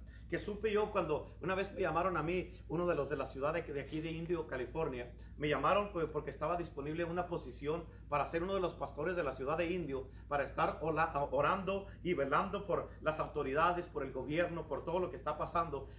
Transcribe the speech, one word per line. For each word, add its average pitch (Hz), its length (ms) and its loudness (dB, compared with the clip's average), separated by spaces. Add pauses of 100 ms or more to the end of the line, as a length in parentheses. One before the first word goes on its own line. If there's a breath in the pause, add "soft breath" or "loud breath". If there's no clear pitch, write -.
(280 loud breath)
que 165 100 0
supe 208 340 -2
yo 208 180 4
cuando 156 520 0
una 180 120 0
vez 196 200 0
me 196 80 -2
llamaron 170 340 2
a 147 60 2
mí, 175 280 0 (180)
uno 175 180 2
de 175 80 6
los 139 140 2
de 147 80 0
la 135 100 0
ciudad 139 280 0
de, 165 80 0
de 143 180 -4
aquí 156 200 -4
de 165 100 -4
Indio, 165 360 -2
California, 131 640 -2 (240 loud breath)
me 151 120 0
llamaron, 165 440 4
pues, 165 140 0
porque 151 240 -4
estaba 160 260 0
disponible 160 480 -4
una 175 220 0
posición 156 580 -4 (240 loud breath)
para 143 180 4
ser 165 160 0
uno 196 120 0
de 196 60 2
los 170 140 0
pastores 151 420 -2
de 175 60 4
la 147 120 0
ciudad 143 240 0
de 175 120 2
Indio, 143 380 -2 (200 loud breath)
para 139 160 2
estar 170 360 0
ola-, 156 320 2 (200)
orando 185 560 4 (140 loud breath)
y 175 120 2
velando 170 520 2
por 147 220 0 (140 loud breath)
las 156 180 2
autoridades, 156 640 2
por 147 160 -4
el 131 100 -4
gobierno, 156 540 0
por 131 180 -4
todo 170 140 2
lo 180 120 0
que 131 60 -8
está 151 200 -4
pasando. 160 520 -2 (100)